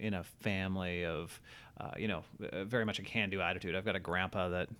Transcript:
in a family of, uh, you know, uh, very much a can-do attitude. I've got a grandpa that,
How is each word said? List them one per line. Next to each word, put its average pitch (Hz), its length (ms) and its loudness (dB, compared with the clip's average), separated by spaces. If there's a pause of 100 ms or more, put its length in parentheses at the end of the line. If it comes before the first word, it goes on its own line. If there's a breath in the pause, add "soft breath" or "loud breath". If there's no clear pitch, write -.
in 107 140 0
a 87 100 -2
family 95 800 0
of, 82 360 -2 (400 soft breath)
uh, - 160 -6
you 95 100 -2
know, - 160 0 (300)
uh, 95 120 -2
very 113 200 2
much 104 140 0
a 95 40 -8
can-do 98 380 2
attitude. 87 340 2
I've 95 100 0
got 98 120 2
a 92 40 -2
grandpa 90 500 2
that, 90 180 0 (120)